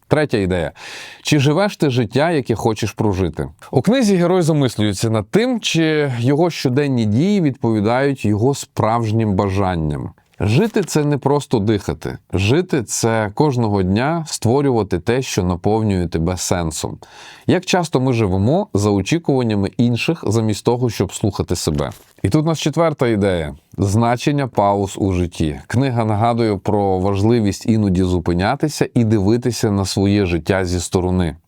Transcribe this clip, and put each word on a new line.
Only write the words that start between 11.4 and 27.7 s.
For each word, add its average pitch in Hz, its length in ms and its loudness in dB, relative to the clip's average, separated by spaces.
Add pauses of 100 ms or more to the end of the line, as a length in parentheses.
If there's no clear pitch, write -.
дихати. 92 580 -2 (160)
Жити — 127 500 0
це 110 500 -2
кожного 120 500 0
дня 135 440 0
створювати 113 720 0
те, 123 220 0
що 104 220 -4
наповнює 95 640 0
тебе 85 300 -2
сенсом. 85 600 -4 (500)
Як 180 180 0
часто 170 340 0
ми 127 140 0
живемо 113 600 0
за 101 160 2
очікуваннями 110 880 0
інших, 120 500 0
замість 110 380 0
того, 120 240 2
щоб 101 240 -4
слухати 92 420 -2
себе? 73 360 -2 (320)
І 95 60 0
тут 156 140 2
у 160 40 -2
нас 160 120 -2
четверта 156 480 0
ідея. 92 480 0 (220)
Значення 120 720 0
пауз 101 500 0
у 95 160 0
житті. 85 540 -2
Книга 120 380 0
нагадує 110 520 0
про 98 420 0
важливість 101 640 0
іноді 101 380 2